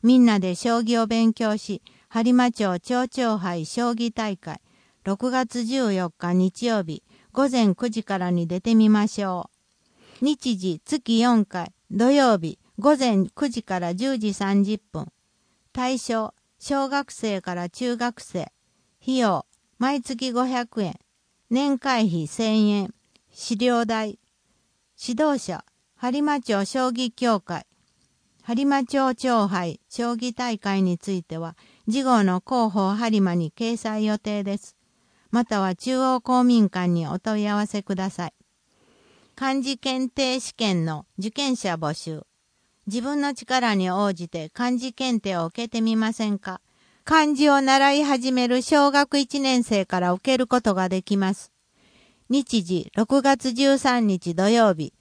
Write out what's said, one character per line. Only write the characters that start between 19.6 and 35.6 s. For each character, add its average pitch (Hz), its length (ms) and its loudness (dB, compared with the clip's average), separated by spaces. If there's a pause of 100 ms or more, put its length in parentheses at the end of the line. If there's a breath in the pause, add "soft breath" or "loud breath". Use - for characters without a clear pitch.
毎 269 240 -2
月 254 300 -6
五 247 140 0
百 240 360 -4
円。 175 160 -6 (520)
年 269 280 2
会 240 300 0
費 165 180 -2
千 220 420 2
円。 202 260 -2 (380)
資 - 240 -8
料 240 280 0
代。 220 340 -4 (800)
指 240 240 -6
導 294 180 2
者、 170 260 -8 (360)
播 254 220 -2
磨 294 180 0
町 202 240 0
将 254 240 -2
棋 247 240 -2
協 226 280 0
会。 - 260 -10 (800)
播 233 200 -2
磨 277 180 2
町 262 300 0
長 233 340 0
杯 175 400 -4
将 240 260 -4
棋 240 180 -6
大 233 260 -6
会 196 240 0
に 180 140 0
つ - 140 -10
い 185 120 -4
て 160 160 -10
は、 165 180 -10 (300 soft breath)
次 247 160 -2
号 247 220 4
の 180 220 2
広 233 260 0
報 196 180 0
播 220 300 0
磨 180 140 2
に 165 180 -2
掲 233 240 -4
載 214 300 -4
予 214 120 0
定 208 240 -6
で 196 160 -4
す。 - 180 -18 (540)
ま 240 140 0
た 208 160 -2